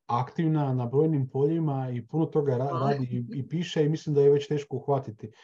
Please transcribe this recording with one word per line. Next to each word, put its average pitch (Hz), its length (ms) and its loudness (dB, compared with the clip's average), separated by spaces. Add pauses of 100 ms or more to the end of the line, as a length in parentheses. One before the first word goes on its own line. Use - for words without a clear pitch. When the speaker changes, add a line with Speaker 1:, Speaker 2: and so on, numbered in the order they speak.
Speaker 1:
aktivna 139 680 0
na 127 120 -2
brojnim 143 420 2
poljima 143 640 0
i 120 160 -6
puno 156 200 -2
toga 143 260 0
ra-, 127 180 0
Speaker 2:
Hvala. 131 200 0
Speaker 1:
radi 135 140 0
i, 123 340 -6
i 123 100 -6
piše 165 360 -2
i 147 40 2
mislim 156 260 -2
da 143 60 4
je 139 100 8
već 143 180 2
teško 143 280 -4
uhvatiti. 113 540 -4 (140)